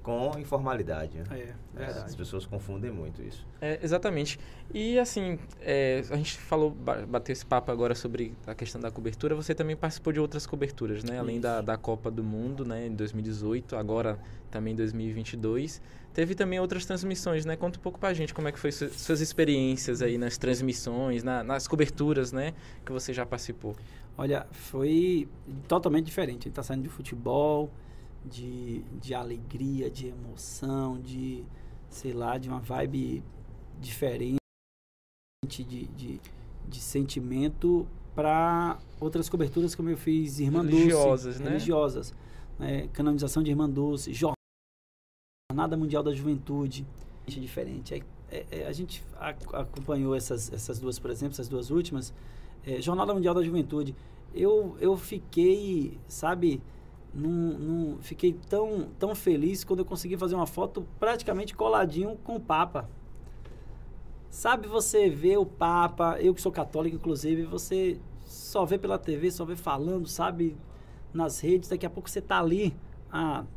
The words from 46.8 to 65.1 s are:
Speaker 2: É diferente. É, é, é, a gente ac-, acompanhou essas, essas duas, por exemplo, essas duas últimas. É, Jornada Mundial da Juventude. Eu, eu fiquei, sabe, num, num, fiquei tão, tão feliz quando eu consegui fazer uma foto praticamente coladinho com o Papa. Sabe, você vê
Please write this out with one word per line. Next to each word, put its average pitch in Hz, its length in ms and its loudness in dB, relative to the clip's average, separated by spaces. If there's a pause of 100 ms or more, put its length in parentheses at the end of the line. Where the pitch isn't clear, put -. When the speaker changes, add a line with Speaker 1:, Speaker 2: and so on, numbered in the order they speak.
Speaker 2:
É - 60 -8
diferente. 131 600 -6
É, 143 80 -6 (280)
é, - 220 -8
é, 156 160 -6
a 143 60 -6
gente 170 280 -8 (160)
ac-, - 380 -8
acompanhou 139 580 -2
essas, 120 380 -2
essas 113 260 -6
duas, 127 220 -4
por 123 100 -6
exemplo, 139 260 -4
essas 123 120 -6
duas 127 240 -4
últimas. 156 420 0 (520)
É, 127 160 -2
Jornada 190 320 2
Mundial 175 200 6
da 180 80 6
Juventude. 151 540 0 (400)
Eu, 208 440 4
eu 190 160 6
fiquei, 185 1000 2 (100)
sabe, 165 540 2 (500)
num, 165 460 0
num, 156 440 -2
fiquei 170 360 2 (100)
tão, 214 420 0 (100)
tão 202 160 0
feliz 175 480 4
quando 185 160 2
eu 185 60 2
consegui 180 320 -4
fazer 180 180 2
uma 175 100 2
foto 190 400 -2 (140)
praticamente 214 560 0
coladinho 208 680 2
com 233 120 -4
o 220 40 -2
Papa. 156 480 2 (1400)
Sabe, 226 380 2
você 214 420 6
vê 165 260 4